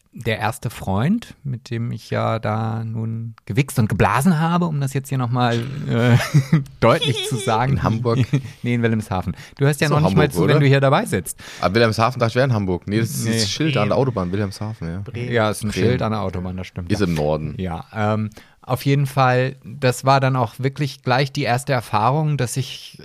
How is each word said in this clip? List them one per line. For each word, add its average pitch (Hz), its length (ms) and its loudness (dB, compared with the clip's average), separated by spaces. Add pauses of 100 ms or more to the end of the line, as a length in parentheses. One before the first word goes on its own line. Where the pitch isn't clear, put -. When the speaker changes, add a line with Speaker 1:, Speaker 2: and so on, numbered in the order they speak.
(200)
Speaker 1:
der 113 200 -2
erste 110 320 -4
Freund, 131 720 -2
mit 127 260 -8
dem 117 220 -4
ich 117 180 -12
ja 113 300 -2
da 113 440 -4
nun 113 520 -8 (100)
gewichst 127 320 -2
und 107 100 4
geblasen 127 520 4
habe, 175 260 2
um 147 160 -2
das 135 140 -4
jetzt 135 140 -4
hier 135 100 -2
nochmal, 120 400 0 (280)
äh, 117 300 4 (480)
<laughs> - 140 -16
deutlich 165 500 2
zu 131 60 -4
sagen. 117 380 0
Speaker 2:
In 80 100 0
Hamburg? 117 340 0 (240)
Speaker 1:
<laughs> - 220 -16
Nee, 120 100 0
in 120 80 0
Wilhelmshaven. 101 540 -2 (220)
Du 139 80 2
hörst 147 140 2
ja 165 60 0
Speaker 2:
Ist 147 60 2
Speaker 1:
noch 151 80 4
Speaker 2:
doch 156 80 4
Speaker 1:
nicht 196 80 2
mal 151 80 6
Speaker 2:
Hamburg, 143 100 2
Speaker 1:
zu, 87 100 2
Speaker 2:
oder? 147 120 4
Speaker 1:
wenn 147 60 6
du 139 60 6
hier 139 140 6
dabei 147 240 2
sitzt. - 320 -4 (240)
Speaker 2:
Aber 90 140 2
Wilhelmshaven 117 440 4
dachte 113 120 2
ich, - 40 -2
wäre 131 120 4
in 123 60 2
Hamburg. 92 340 -2
Nee, 104 120 0
das 113 120 -2
ist 120 140 -4
Speaker 1:
Nee. 113 80 0
Speaker 2:
dieses 110 180 0
Schild 151 260 0
an 104 120 2
der 90 60 2
Speaker 3:
Bremen. 110 120 4
Speaker 2:
Autobahn, 92 240 -2
Wilhelmshaven, 104 560 -4
ja. 85 160 -6
Speaker 3:
Bremen. 123 280 -8
Speaker 1:
Ja, 110 200 2
ist - 120 -6
ein 104 60 -2
Speaker 2:
Bremen. 95 160 0
Speaker 1:
Schild 123 160 2
an 110 120 -2
der 107 80 -4
Autobahn, 92 360 -6
das 92 80 -8
stimmt. 90 260 -6
Speaker 2:
Ist - 80 0
Speaker 1:
Ja. 101 60 2
Speaker 2:
im 85 80 0
Norden. 78 440 -2
Speaker 1:
Ja, 90 360 -6
ähm, 107 380 -2 (320)
auf - 220 -4
jeden 143 200 2
Fall, 127 580 2
das 131 400 -2
war 135 160 4
dann 131 160 2
auch 120 220 0
wirklich 139 460 -4
gleich 135 280 0
die 143 120 -2
erste 123 300 0
Erfahrung, 131 640 0
dass 127 200 -2
ich - 480 -8